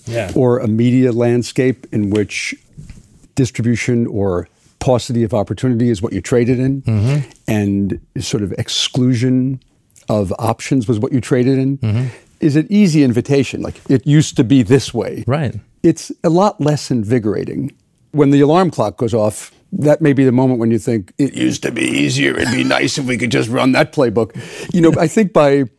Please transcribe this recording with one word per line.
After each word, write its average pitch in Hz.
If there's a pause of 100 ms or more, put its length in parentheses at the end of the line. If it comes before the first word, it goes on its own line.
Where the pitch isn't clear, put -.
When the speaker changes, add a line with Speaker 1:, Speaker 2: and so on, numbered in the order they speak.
Speaker 1:
Yeah. 113
Speaker 2:
or 123
a 120
media 123
landscape 120
in 104
which 104 (800)
distribution 120
or 92 (320)
paucity 117
of 110
opportunity 117
is 101
what 110
you 92
traded 123
in, 135
Speaker 1:
Mm-hmm. 117 (180)
Speaker 2:
and 101 (200)
sort 110
of 92
exclusion 127 (500)
of 104
options 117
was 110
what 131
you 127
traded 131
in, 135
Speaker 1:
Mm-hmm. 120 (340)
Speaker 2:
is 147
an 156
easy 180
invitation. 127
Like, - (100)
"It 139
used 151
to 143
be 127
this 120
way." 110
Speaker 1:
Right. 135 (260)
Speaker 2:
It's - (120)
a 175
lot 190
less 147
invigorating. 107 (400)
When 143
the 143
alarm 160
clock 107
goes 117
off, 107 (220)
that 147
may 147
be 127
the 131
moment 127
when 117
you 113
think, 113
"It 135
used 123
to -
be -
easier. 131
It'd 127
be 127
nice 131
if 143
we 123
could 117
just 127
run 127
that 151
playbook." 113 (440)
You 185
know, 165
I 170
think 180
by 143 (140)